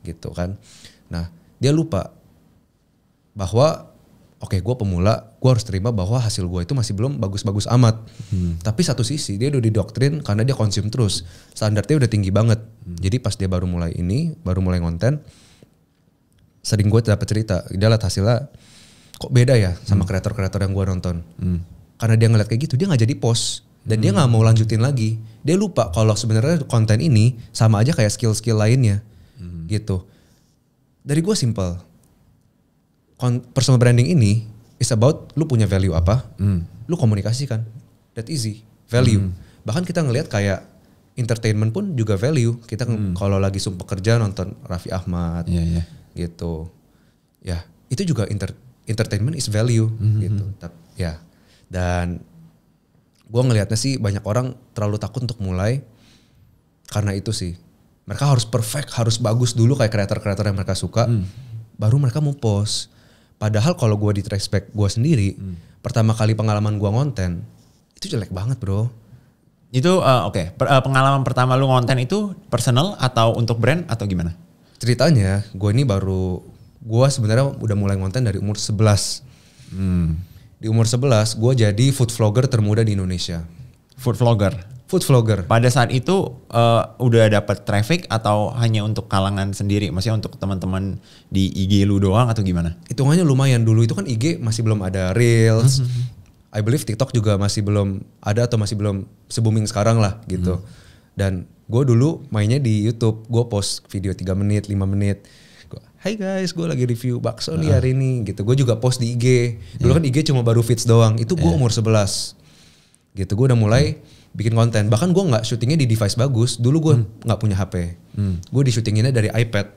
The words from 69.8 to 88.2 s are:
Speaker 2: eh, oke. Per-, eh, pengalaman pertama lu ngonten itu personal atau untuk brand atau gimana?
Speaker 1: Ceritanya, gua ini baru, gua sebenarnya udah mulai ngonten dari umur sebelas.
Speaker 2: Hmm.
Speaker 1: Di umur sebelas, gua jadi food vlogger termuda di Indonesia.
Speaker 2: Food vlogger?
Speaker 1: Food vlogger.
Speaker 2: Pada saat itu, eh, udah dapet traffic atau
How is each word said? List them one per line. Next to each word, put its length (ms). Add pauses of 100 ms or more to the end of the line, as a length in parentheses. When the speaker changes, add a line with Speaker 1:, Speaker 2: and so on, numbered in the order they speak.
Speaker 2:
eh, 240
oke. 320
Per-, 140
eh, 100
pengalaman 460
pertama 320
lu 80
ngonten 340
itu 320 (160)
personal 480
atau 400
untuk 220
brand 320
atau 160
gimana? 320 (400)
Speaker 1:
Ceritanya, 720
gua 220
ini 100
baru, 560 (400)
gua 300
sebenarnya 480
udah 180
mulai 220
ngonten 260
dari 140
umur 180
sebelas. 720 (420)
Speaker 2:
Hmm. 540 (340)
Speaker 1:
Di 160
umur 160
sebelas, 480
gua 160
jadi 400
food 180
vlogger 380
termuda 320
di 160
Indonesia. 480 (560)
Speaker 2:
Food 160
vlogger? 400 (300)
Speaker 1:
Food 160
vlogger. 420
Speaker 2:
Pada 240
saat 220
itu, 240 (340)
eh, 360 (120)
udah 320
dapet 380
traffic 420
atau 480